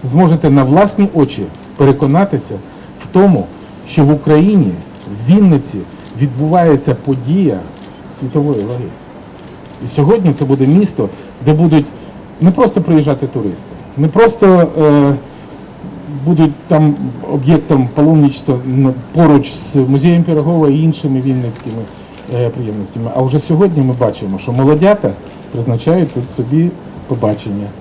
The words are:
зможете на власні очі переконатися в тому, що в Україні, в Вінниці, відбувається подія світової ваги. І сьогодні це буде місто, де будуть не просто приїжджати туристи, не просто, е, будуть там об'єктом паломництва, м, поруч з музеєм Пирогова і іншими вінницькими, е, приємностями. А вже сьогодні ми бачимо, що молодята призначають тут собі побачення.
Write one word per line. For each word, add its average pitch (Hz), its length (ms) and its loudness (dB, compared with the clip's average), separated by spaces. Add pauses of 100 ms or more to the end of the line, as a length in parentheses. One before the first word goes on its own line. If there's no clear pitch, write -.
зможете 156 460 2
на 139 140 4
власні 196 500 2
очі 135 300 0 (340)
переконатися 139 800 0 (460)
в - 60 -16
тому, 185 380 2 (420)
що 143 180 2
в 147 60 4
Україні, 151 600 2 (540)
в 135 60 2
Вінниці, 175 480 4 (420)
відбувається 147 760 2 (100)
подія 135 540 0 (520)
світової 139 480 -2
ваги. 113 300 -8 (960)
І 120 40 -8
сьогодні 165 460 2
це 139 120 -2
буде 131 220 2
місто, 151 420 2 (360)
де 156 80 4
будуть 156 320 4 (560)
не 180 100 4
просто 208 300 2
приїжджати 147 460 0
туристи, 104 420 -8 (280)
не 147 100 2
просто, 190 600 4 (140)
е, 143 340 4 (1080)
будуть 156 260 2 (160)
там 151 280 2 (360)
об'єктом 135 600 0
паломництва, 147 640 2
м, 127 380 0 (200)
поруч 151 380 4
з - 240 -8
музеєм 139 480 2
Пирогова 160 460 0
і 143 100 2
іншими 147 420 -2
вінницькими, 120 600 -6 (540)
е, 120 140 -2
приємностями. 113 680 -8
А 131 60 -2
вже 131 180 0
сьогодні 165 440 0
ми 127 100 0
бачимо, 104 460 -4
що 123 120 -8
молодята 147 600 2 (400)
призначають 127 640 -2
тут 127 180 -6
собі 147 380 -2 (380)
побачення. 104 600 -4 (140)